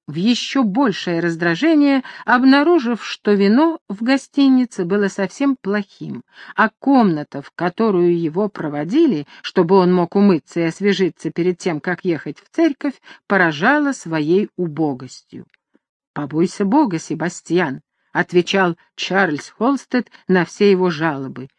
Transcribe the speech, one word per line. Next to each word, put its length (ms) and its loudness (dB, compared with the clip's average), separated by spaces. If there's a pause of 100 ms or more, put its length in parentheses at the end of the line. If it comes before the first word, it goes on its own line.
в 60 -10
еще 480 0
большее 560 -2
раздражение, 840 2 (240)
обнаружив, 800 2
что 280 -2
вино 540 2
в 140 -10
гостинице 800 0
было 240 0
совсем 480 -2
плохим, 680 -8 (320)
а 240 0
комната, 640 0
в 80 -20
которую 680 0
его 300 -2
проводили, 760 -2 (160)
чтобы 320 2
он 180 4
мог 220 0
умыться 460 2
и 20 0
освежиться 680 -2
перед 300 -2
тем, 200 -4
как 260 -6
ехать 340 -6
в 100 -20
церковь, 500 -2 (280)
поражала 640 2
своей 680 -2
убогостью. 880 -8 (680)
"Побойся 520 -2
Бога, 320 2
Себастьян", 840 -4 (300)
отвечал 680 0 (180)
Чарльз 540 -2
Холстед 600 -4 (180)
на 160 4
все 280 2
его 180 2
жалобы. 680 -6